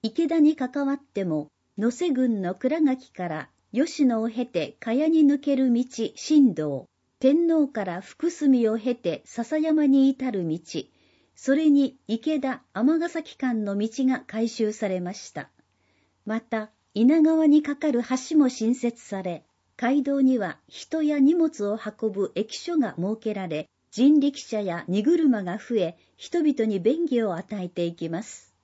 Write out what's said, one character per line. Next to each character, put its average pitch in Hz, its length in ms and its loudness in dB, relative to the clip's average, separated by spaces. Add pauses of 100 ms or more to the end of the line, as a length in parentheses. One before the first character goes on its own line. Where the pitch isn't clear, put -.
池 226 240 -2
田 330 140 0
に 302 160 4
関 277 300 -4
わ 277 80 -2
っ 285 80 -10
て 196 240 -6
も、 156 240 -4 (260)
能 220 140 0
勢 349 200 -4
郡 247 300 0
の 180 140 -4
倉 285 260 -2
垣 262 320 0
か 180 160 -8
ら 156 220 -8 (240)
吉 294 320 0
野 226 160 2
を 226 80 -4
経 240 160 -4
て - 340 -6
茅 277 300 0
に 320 100 4
抜 285 180 6
け 277 160 0
る 262 160 2
道、 240 140 2 (300)
新 277 400 4
道、 147 340 -6 (300)
天 302 360 4
王 302 140 2
か 208 160 -6
ら 180 160 -8
福 - 300 -6
住 262 380 2
を 220 100 0
経 240 160 -2
て - 320 -4
篠 233 320 -6
山 311 280 2
に 269 220 4
至 262 220 -2
る 185 180 -4
道、 160 100 -4 (760)
そ - 200 0
れ 311 140 2
に 285 300 2 (100)
池 254 320 -2
田、 - 220 -6 (100)
尼 311 380 0
崎 - 260 -10
間 233 300 -2
の 196 100 -4
道 220 300 -2
が 262 140 0
改 226 280 -4
修 214 240 -2
さ 214 160 -6
れ 185 120 -4
ま 180 120 -8
し - 200 -16
た。 - 180 -14 (760)
ま 220 160 -4
た、 214 300 -8 (240)
稲 262 260 4
川 320 260 4
に 302 160 6
架 294 140 -6
か 294 160 -2
る 240 80 0 (300)
橋 311 80 2
も 269 100 4
新 240 260 -2
設 240 300 -6
さ 190 180 -10
れ、 175 220 -8 (340)
街 262 240 0
道 277 200 0
に 262 160 4
は 180 200 -6 (100)
人 - 340 -6
や 294 180 0
荷 285 140 6
物 320 320 0
を 208 120 -4
運 214 320 -6
ぶ - 240 -4
駅 - 220 -6
所 339 220 -4
が 220 180 0
設 196 200 -4
け 214 180 -6
ら 190 120 -6
れ、 156 220 -6 (220)
人 285 300 4
力 277 200 -2
車 214 220 -6
や 170 260 -6
荷 196 140 0
車 285 400 2
が 180 160 -6
増 233 180 -6
え、 170 220 -2 (180)
人 - 260 -4
々 277 220 0
に 208 160 -2
便 294 240 0
宜 240 180 0
を 196 120 -2
与 185 300 -8
え 180 40 -8
て 175 160 -4
い 170 100 -4
き 165 140 -8
ま 165 140 -6
す。 - 420 -20